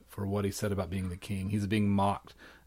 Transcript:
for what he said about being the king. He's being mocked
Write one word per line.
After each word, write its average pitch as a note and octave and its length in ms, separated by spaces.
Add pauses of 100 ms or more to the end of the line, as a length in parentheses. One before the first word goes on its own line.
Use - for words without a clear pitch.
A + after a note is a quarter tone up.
for - 180
what G2+ 200
he G2 60
said G2+ 200
about F#2+ 180
being F#2 200
the F2 80
king. F#2+ 320
He's G#2 180
being G#2 220
mocked G2 440 (340)